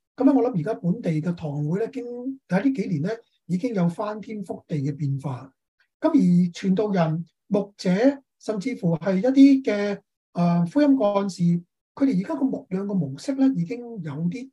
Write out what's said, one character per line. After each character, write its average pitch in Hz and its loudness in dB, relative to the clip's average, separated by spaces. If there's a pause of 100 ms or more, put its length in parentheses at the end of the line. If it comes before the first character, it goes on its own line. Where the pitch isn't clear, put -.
(160)
噉 269 -2
呢， 294 8
我 233 4
諗 240 0
而 - -4
家 214 -4
本 214 -4
地 180 -4 (100)
嘅 175 -4
堂 160 -8 (180)
會 185 -2
呢， 226 -2
經-， 254 -10 (440)
喺 185 0
呢 269 2
幾 208 -4
年 151 -2
呢， 190 -2 (360)
已 175 -4
經 233 -4
有 175 2
翻 208 -6
天 214 -12
覆 - -12
地 165 -6
嘅 139 -4
變 139 -4
化。 131 -10 (500)
噉 311 0
而 320 4 (320)
傳 190 -2
道 214 0
人、 165 0 (220)
牧 202 -2
者， 190 -2 (500)
甚 214 -6
至 240 -6
乎 165 0
係 190 -2
一 190 0
啲 269 8
嘅， 202 0 (340)
呃， 170 2
福 285 0
音 294 6
幹 202 2
事， 185 -4 (520)
佢 277 0
哋 262 2
而 - -10
家 320 -2
個 269 -2
牧 - -6
養 190 -4
嘅 202 -4
模 139 -2
式 277 -6
呢， 269 4
已 170 -2
經 233 -8 (240)
有 151 -8
啲， 175 -6